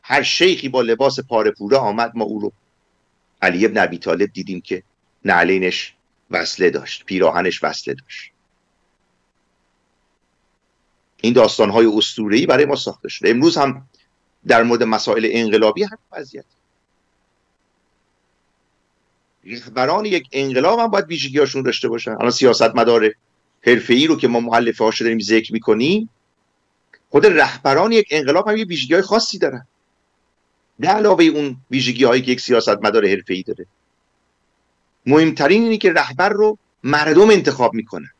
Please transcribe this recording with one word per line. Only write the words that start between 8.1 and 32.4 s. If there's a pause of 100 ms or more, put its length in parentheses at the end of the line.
این
داستان‌های
اسطوره‌ای
برای
ما
ساخته
شده.
امروز
هم (600)
در
مورد
مسائل
انقلابی
هم (140)
وضعیت. (3000)
رهبران
یک
انقلاب
هم
باید
ویژگی‌هاشون
داشته
باشن.
الان
سیاستمدار (500)
حرفه‌ای
رو
که
ما
مؤلفه‌هاش
رو
داریم
ذکر
می‌کنیم، (1000)
خود
رهبران
یک
انقلاب
هم
یه
ویژگی‌های
خاصی
دارن، (1120)
به
علاوه
اون (140)
ویژگی‌هایی
که
یک